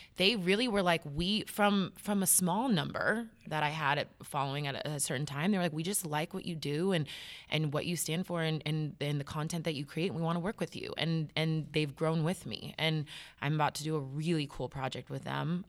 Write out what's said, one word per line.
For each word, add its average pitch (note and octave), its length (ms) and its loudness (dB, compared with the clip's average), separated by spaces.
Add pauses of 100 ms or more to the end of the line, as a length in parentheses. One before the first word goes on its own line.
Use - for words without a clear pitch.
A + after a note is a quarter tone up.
(160)
they G3+ 200 4
really G3+ 320 2
were G3+ 140 2
like, E3+ 220 4
we, F3 380 0
from, G3+ 540 2
from G3+ 260 0
a F#3 40 2
small F#3 420 4
number F3+ 580 2 (220)
that D3+ 140 0
I D3+ 80 2
had D3 280 2
at, B2+ 100 -2 (140)
following C#3 440 -2
at C3+ 100 -2
a, - 160 -4
a C#3+ 80 -4
certain D3 260 0
time, D3 260 0
they're F#3+ 80 2
like, F3 120 2
"We D#3 100 -2
just F#3 240 -2
like D3+ 280 -2
what - 120 -8
you F3 80 -4
do D3+ 380 0
and, D#3 140 2 (440)
and D3+ 220 0
what D3+ 140 0
you F3 100 0
stand D#3+ 300 -2
for E3+ 160 -2
and, D#3 240 0
and, D#3 340 -2
and D3 200 0
the C#3 40 -4
content D#3 400 -4
that E3 100 0
you C#3+ 100 -4
create. D#3+ 240 -2
And B2+ 80 -2
we E3 60 -2
wanna E3+ 180 2
work G3 200 -4
with - 160 -4
you." - 200 -6
And, D#3+ 400 2
and D#3 360 2
they've D3+ 220 2
grown D#3+ 300 2
with F3+ 220 0
me. - 320 -8
And D#3 260 2 (380)
I'm C#3+ 120 2
about D3 220 4
to C#3+ 80 -6
do D#3 120 0
a D3+ 40 0
really D3+ 500 0
cool B2+ 180 -6
project C3 420 -6
with C3+ 140 -6
them. C#3 440 -2